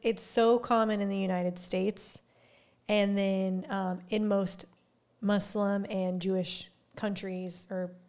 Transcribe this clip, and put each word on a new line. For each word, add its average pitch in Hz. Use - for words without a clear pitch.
it's 226
so 233
common 220
in 202
the 196
United 180
States, -
and 202
then, 190
um, 185
in 214
most 196
Muslim 202
and 185
Jewish 185
countries 185
or 185